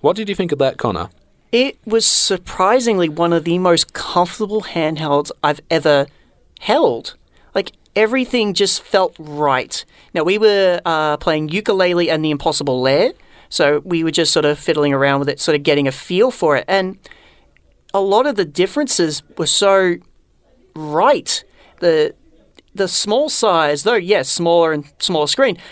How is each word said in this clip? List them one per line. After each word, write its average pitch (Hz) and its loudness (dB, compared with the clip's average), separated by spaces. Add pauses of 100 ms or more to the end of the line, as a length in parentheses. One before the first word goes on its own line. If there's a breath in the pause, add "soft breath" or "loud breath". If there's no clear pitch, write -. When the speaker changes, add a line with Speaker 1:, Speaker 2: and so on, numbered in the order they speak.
Speaker 1:
What 156 2
did 208 -6
you 190 -4
think 180 -2
of 139 -4
that, 135 0
Connor? 90 -4 (420)
Speaker 2:
It 254 0
was 220 0
surprisingly 196 0
one 170 0
of 165 0
the 170 0
most 175 2
comfortable 190 -4
handhelds 156 -2 (120)
I've 151 0
ever 147 2 (520 soft breath)
held. 208 0 (400 soft breath)
Like, - -4 (240)
everything 220 0
just - 0
felt 190 0
right. 147 -2 (280 soft breath)
Now, 160 -2
we 190 0
were, 196 4
uh, 156 0
playing 156 -2
Yooka-Laylee 180 0
and 156 0
The 156 0
Impossible 143 -2
Lair, 147 2 (360 soft breath)
so 147 2
we 170 -4
were 165 0
just 165 0
sort 151 2
of 147 2
fiddling 147 0
around 139 2
with 143 -2
it, 131 -6
sort 156 0
of 143 -2
getting 143 2
a 131 -2
feel 196 0
for 147 0
it. - -4
And 190 0 (960 loud breath)
a 196 0
lot 202 2
of 269 -2
the 196 -2
differences 180 -2 (140)
were 160 -4
so 190 2 (800)
right. 156 0 (360 soft breath)
The, 160 2 (600)
the 196 -2
small 247 -2
size, 160 0
though, 233 2
yes, 180 0
smaller 170 2
and 147 -6 (140)
smaller 156 -2
screen, 240 0 (140 loud breath)